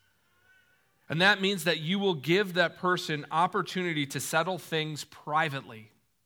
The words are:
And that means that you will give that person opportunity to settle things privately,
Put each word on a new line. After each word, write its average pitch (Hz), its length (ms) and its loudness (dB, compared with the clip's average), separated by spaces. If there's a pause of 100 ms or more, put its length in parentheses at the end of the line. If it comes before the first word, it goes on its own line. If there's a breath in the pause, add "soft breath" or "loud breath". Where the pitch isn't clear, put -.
(1080)
And 156 120 0
that 196 220 6
means 190 220 0
that 160 160 2
you 175 180 -2
will 196 160 2
give 170 400 0
that 170 240 0
person 170 520 -2
opportunity 170 760 0
to 127 140 -6
settle 165 380 0
things 156 460 -4
privately, 135 840 -4 (360)